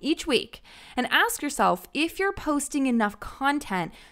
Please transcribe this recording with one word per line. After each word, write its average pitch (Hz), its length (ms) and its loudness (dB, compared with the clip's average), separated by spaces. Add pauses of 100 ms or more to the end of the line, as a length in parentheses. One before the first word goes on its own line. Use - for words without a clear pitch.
each 311 260 -2
week - 340 0 (360)
and 247 140 0
ask 403 300 4
yourself 196 520 0
if 320 260 -2
you're 392 140 2
posting 285 540 0
enough 226 340 0
content 262 720 -2 (180)